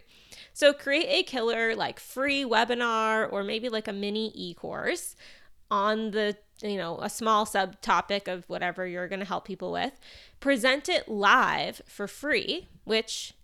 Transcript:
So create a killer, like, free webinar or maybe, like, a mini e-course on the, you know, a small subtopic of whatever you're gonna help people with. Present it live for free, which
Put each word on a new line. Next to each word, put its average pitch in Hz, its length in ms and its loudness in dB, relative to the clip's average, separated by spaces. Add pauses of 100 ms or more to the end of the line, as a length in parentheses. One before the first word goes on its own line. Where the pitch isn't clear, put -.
(540)
So 285 200 6
create 285 340 0
a 359 160 2
killer, 226 520 0
like, 196 240 -4
free 277 440 -2
webinar 226 880 2
or 202 120 -2
maybe, 220 260 -4
like, 220 180 -4
a 208 60 -6
mini 208 400 -4
e-course - 840 -6 (560)
on 214 400 2
the, 208 260 0 (240)
you 208 160 -4
know, 170 220 -4
a 208 100 -4
small 220 360 2
subtopic 196 840 0
of 185 220 -6
whatever 180 380 -4
you're 180 200 -6
gonna 190 180 -6
help 190 200 -6
people 180 260 -8
with. 175 280 -4 (400)
Present 269 500 2
it 339 180 0
live 202 800 4
for - 220 -10
free, 285 600 -2 (160)
which - 500 -2 (100)